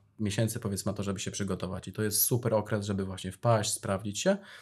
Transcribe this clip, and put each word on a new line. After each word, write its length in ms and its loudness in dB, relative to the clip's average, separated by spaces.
miesięcy, 400 0
powiedzmy, 320 -2
na 40 -4
to, 60 -4
żeby 180 -2
się 100 -4
przygotować. 580 -4
I 40 -12
to 100 -2
jest 200 2
super 320 2
okres, 320 0
żeby 180 0
właśnie 280 -6
wpaść, 400 4
sprawdzić 480 -4
się, 160 4